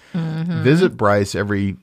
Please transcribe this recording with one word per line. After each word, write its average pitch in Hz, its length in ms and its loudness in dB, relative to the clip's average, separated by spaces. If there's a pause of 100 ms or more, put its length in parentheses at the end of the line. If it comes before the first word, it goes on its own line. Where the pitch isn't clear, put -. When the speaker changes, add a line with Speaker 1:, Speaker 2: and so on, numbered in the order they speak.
(140)
Speaker 1:
Mm-hmm. 160 500 -4
Speaker 2:
Visit 160 320 4
Bryce 104 400 0
every 101 360 -2 (120)